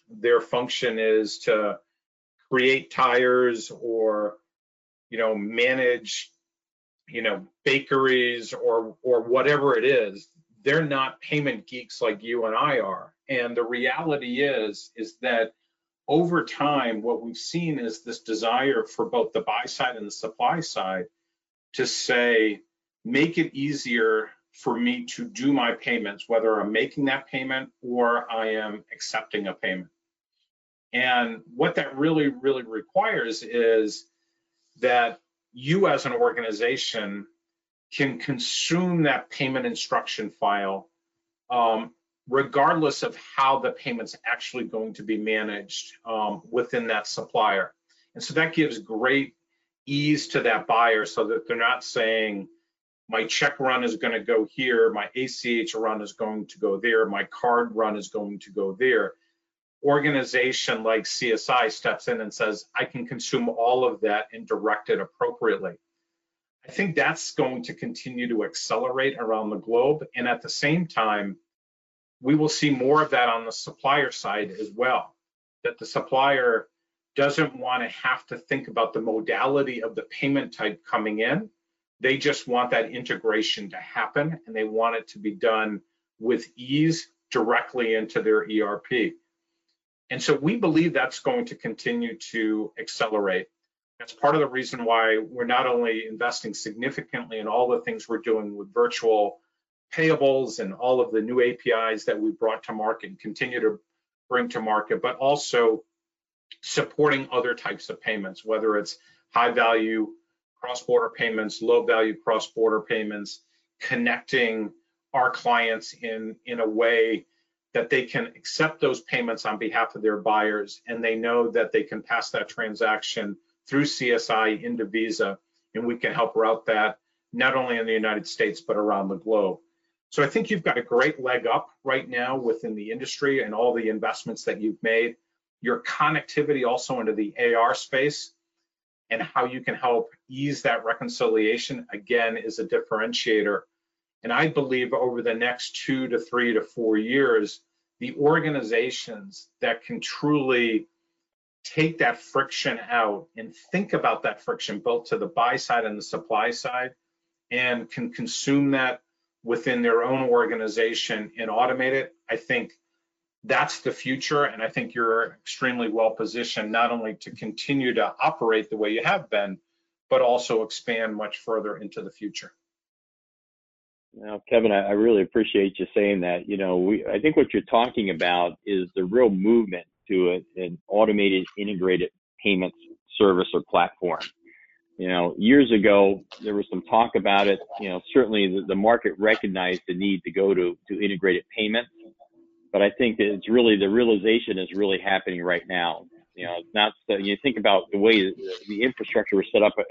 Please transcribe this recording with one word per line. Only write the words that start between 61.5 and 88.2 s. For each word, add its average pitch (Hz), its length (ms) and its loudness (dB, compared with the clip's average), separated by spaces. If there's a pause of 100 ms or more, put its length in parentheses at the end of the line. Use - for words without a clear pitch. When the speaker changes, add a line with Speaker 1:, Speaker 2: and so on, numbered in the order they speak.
Speaker 1:
steps 110 380 -4
in 117 140 -2
and 104 120 -8
says, 107 340 -4 (100)
"I 123 80 0
can 120 220 -10
consume 120 420 -4
all 120 360 2
of 107 180 0
that 107 300 0
and 113 140 -16
direct 107 440 -2
it 98 100 2
appropriately." 98 720 -2 (920)
I - 20 -20
think 196 240 -2
that's 147 380 0
going 127 320 -2
to 123 100 -10
continue 123 540 -8
to 110 160 0
accelerate - 720 -2
around 110 300 -2
the 104 80 -4
globe. 123 580 0
And 123 140 -4
at 120 140 -2
the 117 80 -12
same 160 360 0
time, 104 520 -2 (840)
we 135 140 2
will 151 160 4
see 147 180 0
more 139 320 4
of 151 100 0
that 131 200 4
on 117 160 -2
the 110 40 -8
supplier 131 600 -2
side 101 400 -4
as 104 200 -10
well, 117 460 -2 (480)
that 120 140 -6
the 113 80 -12
supplier 131 800 2 (480)
doesn't 143 400 0
wanna 123 320 -2
have - 380 -4
to 120 100 -12
think 135 320 -8
about 113 240 -2
the 113 80 -4
modality 120 800 0
of 110 120 -6
the 110 80 -6
payment 139 500 -2
type 104 320 -6
coming 107 360 -2
in. 156 280 -2 (520)
They 135 180 2
just 139 280 -2
want 123 260 0
that 113 180 0
integration 110 800 -2
to - 80 -14
happen, 147 680 -4
and 113 80 -12
they 110 100 -2
want 113 320 0
it 110 120 -8
to 107 100 -20
be 104 140 -4
done 107 480 0 (380)
with 113 280 -2 (100)
ease 147 520 0 (220)
directly 117 640 0
into 110 260 -2